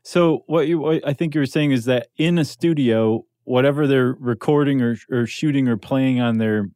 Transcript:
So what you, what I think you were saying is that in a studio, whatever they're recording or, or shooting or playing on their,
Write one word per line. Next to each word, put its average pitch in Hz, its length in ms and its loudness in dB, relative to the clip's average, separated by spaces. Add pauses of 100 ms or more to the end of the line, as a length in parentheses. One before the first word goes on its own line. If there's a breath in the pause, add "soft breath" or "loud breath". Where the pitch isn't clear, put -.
So 170 420 0
what 151 220 0
you, 170 100 0
what 156 260 -2
I 143 100 -2
think 165 200 -4
you 156 60 0
were 139 60 0
saying 147 260 0
is 120 140 -2
that 123 220 0 (100)
in 170 200 2
a 156 60 2
studio, 113 800 0 (200)
whatever 139 440 2
they're 127 320 2
recording 139 600 0
or, 117 140 0 (140)
or 120 160 -2
shooting 139 400 -2
or 117 100 0
playing 131 440 -2
on 117 180 0
their, 107 380 -2